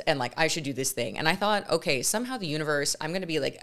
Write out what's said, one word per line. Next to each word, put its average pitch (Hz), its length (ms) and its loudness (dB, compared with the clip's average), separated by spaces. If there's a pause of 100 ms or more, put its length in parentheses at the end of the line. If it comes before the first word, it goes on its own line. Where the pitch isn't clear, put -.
and, 151 120 2
like, 123 180 -2
I 160 120 4
should 160 140 0
do 139 120 -4
this 131 180 -2
thing. 117 260 -4
And - 100 2
I 170 60 6
thought, 208 360 2
"Okay, 151 320 2
somehow 240 340 0
the 202 100 -6
universe, 147 540 0
I'm 156 140 -4
gonna 190 120 -2
be, 156 140 0
like, 135 220 -2